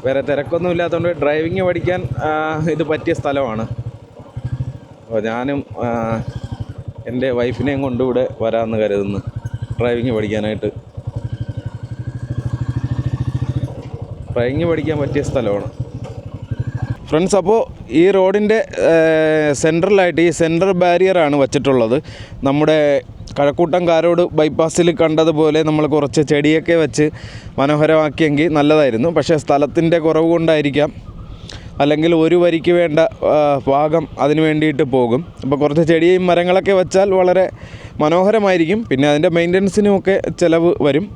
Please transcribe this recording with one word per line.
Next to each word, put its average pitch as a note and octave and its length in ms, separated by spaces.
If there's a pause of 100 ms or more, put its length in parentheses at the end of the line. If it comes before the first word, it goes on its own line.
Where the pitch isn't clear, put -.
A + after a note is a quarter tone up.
വേറെ C3 240
തിരക്കൊന്നും D3+ 460
ഇല്ലാത്തതുകൊണ്ട് E3+ 480
ഡ്രൈവിംഗ് D#3+ 460
പഠിക്കാൻ, F3+ 320 (280)
ആ, - 20 (440)
ഇത് D#3 160
പറ്റിയ D#3 300
സ്ഥലമാണ്. C3 440 (1400)
അപ്പോൾ A2+ 240
ഞാനും, C3 300 (260)
ആ, - 20 (1200)
എൻ്റെ B2+ 180 (100)
വൈഫിനെയും B2 480
കൊണ്ട് B2 200
ഇവിടെ B2 180 (180)
വരാമെന്ന് A2+ 400
കരുതുന്നു G2+ 380 (600)
ഡ്രൈവിംഗ് A#2+ 380
പഠിക്കാനായിട്ട്. G#2+ 520 (3500)
ഡ്രൈവിംഗ് C3+ 380
പഠിക്കാൻ D#3 320
പറ്റിയ C#3 300
സ്ഥലമാണ്. G#2 360 (1400)
ഫ്രണ്ട്സ്, F3+ 320
അപ്പോൾ G#3+ 180 (400)
ഈ F3 60 (100)
റോഡിൻ്റെ, G3+ 400 (360)
ഏ, E3 40 (680)
സെൻട്രലായിട്ട് E3+ 640
ഈ - 20 (100)
സെൻട്രൽ E3+ 340 (120)
ബാരിയറാണ് F3 580
വച്ചിട്ടുള്ളത്. C3 560 (480)
നമ്മുടെ D3+ 320 (580)
കഴക്കൂട്ടം E3 500
കാരോട് E3+ 320 (180)
bypass-ിൽ D#3+ 500 (120)
കണ്ടതുപോലെ D#3 680
നമ്മൾ D3+ 260
കുറച്ച് D3 380
ചെടിയൊക്കെ D3+ 500
വെച്ച് D3+ 240 (540)
മനോഹരമാക്കിയെങ്കിൽ D3+ 1000
നല്ലതായിരുന്നു. D3 600
പക്ഷേ D#3+ 180 (100)
സ്ഥലത്തിൻ്റെ D3+ 600
കുറവ് D#3+ 260
കൊണ്ടായിരിക്കാം, D3+ 580 (920)
അല്ലെങ്കിൽ D3+ 300 (120)
ഒരു E3 200
വരിക്ക് E3+ 340
വേണ്ട, E3 200 (360)
ആ, - 20 (320)
ഭാഗം D3+ 380 (180)
അതിന് D3+ 220
വേണ്ടിയിട്ട് D#3 480
പോകും. B2+ 280 (220)
അപ്പോൾ C3+ 180
കുറച്ച് D3 300
ചെടിയും F3 380
മരങ്ങളൊക്കെ F3+ 500
വെച്ചാൽ F#3+ 400
വളരെ F3+ 260 (580)
മനോഹരമായിരിക്കും. F#3 840
പിന്നെ C#3 220
അതിൻ്റെ D#3+ 260
മെയിൻ്റനൻസിനുമൊക്കെ F#3+ 760 (260)
ചിലവ് E3+ 300 (160)
വരും. D3+ 280